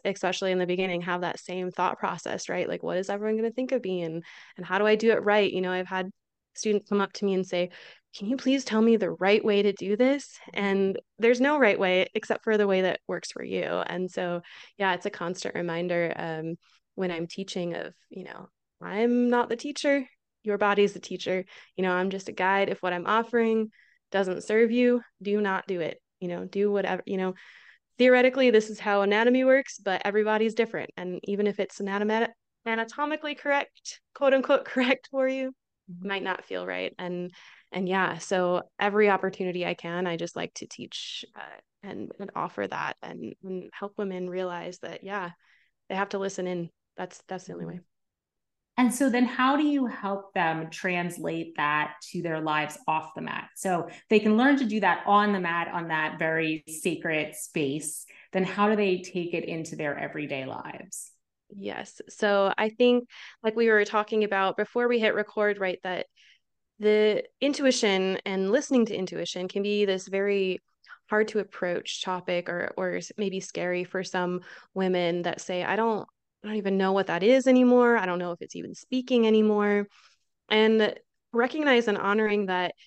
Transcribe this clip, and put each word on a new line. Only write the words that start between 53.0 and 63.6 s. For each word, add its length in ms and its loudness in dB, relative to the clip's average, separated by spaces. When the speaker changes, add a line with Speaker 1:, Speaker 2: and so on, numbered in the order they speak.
Speaker 2:
the 80 -10
mat? 320 -10
So 340 -2
they 80 8
can 180 4
learn 220 6
to 60 0
do 160 -2
that 260 2
on 260 6
the 60 0
mat, 340 -2
on 140 -6
that 320 -2
very 480 0
sacred 680 -4
space. 720 -6
Then 120 0
how 260 2
do 60 2
they 260 2
take 320 -6
it 120 -4
into 300 -8
their 220 -4
everyday 480 -8
lives? 640 -14
Speaker 1:
Yes. 480 -10
So 500 2
I 100 2
think, 400 4
like 140 -2
we 140 4